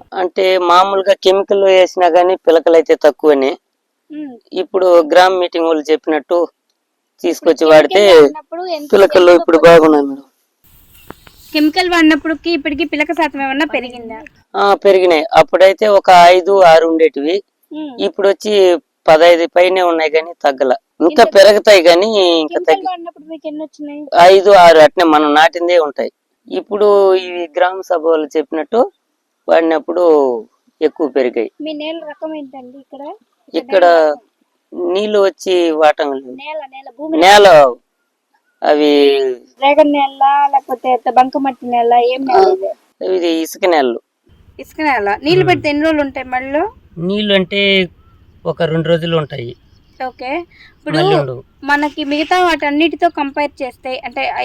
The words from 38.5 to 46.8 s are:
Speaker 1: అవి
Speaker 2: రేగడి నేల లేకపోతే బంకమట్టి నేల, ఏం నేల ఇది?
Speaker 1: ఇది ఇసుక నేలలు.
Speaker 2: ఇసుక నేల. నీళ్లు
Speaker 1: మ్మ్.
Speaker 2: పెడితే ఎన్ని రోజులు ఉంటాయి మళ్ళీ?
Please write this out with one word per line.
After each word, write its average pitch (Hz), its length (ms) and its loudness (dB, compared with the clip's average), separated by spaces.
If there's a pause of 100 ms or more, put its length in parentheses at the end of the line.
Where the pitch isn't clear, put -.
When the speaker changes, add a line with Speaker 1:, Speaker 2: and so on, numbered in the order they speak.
Speaker 1:
అవి 147 560 2 (440)
Speaker 2:
రేగడి 294 260 2
నేల 277 640 -2
లేకపోతే 262 580 -4
బంకమట్టి 262 560 -4
నేల, 240 280 -2
ఏం 247 300 -2
నేల 381 240 2
ఇది? 381 680 -8
Speaker 1:
ఇది 170 140 -4
ఇసుక 160 360 -6
నేలలు. 139 360 -2 (600)
Speaker 2:
ఇసుక - 200 -16
నేల. 302 420 -4
నీళ్లు 359 220 0
Speaker 1:
మ్మ్. - 40 -2
Speaker 2:
పెడితే 339 200 -2
ఎన్ని 294 160 -4
రోజులు 320 160 -2
ఉంటాయి 262 260 -10
మళ్ళీ? 262 340 -6 (380)